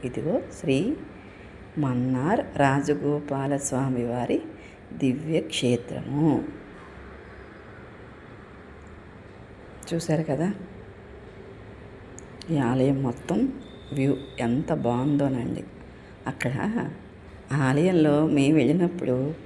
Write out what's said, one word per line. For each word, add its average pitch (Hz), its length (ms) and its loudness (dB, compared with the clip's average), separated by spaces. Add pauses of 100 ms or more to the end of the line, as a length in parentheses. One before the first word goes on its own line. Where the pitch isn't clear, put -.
ఇదిగో 139 380 0 (180)
శ్రీ 165 360 2 (800)
మన్నార్ 131 640 2 (160)
రాజగోపాల 143 1000 2
స్వామివారి 127 840 0 (520)
దివ్యక్షేత్రము. 139 1500 2 (3500)
చూశారు 165 300 2
కదా 156 300 0 (2000)
ఈ 156 60 2
ఆలయం 131 460 4
మొత్తం 190 500 0 (400)
వ్యూ 135 240 2 (220)
ఎంత 127 340 2
బాగుందోనండి. 131 880 2 (640)
అక్కడ 131 260 -2 (960)
ఆలయంలో 151 760 6
మేము 143 280 6
వెళ్ళినప్పుడు 147 760 4 (120)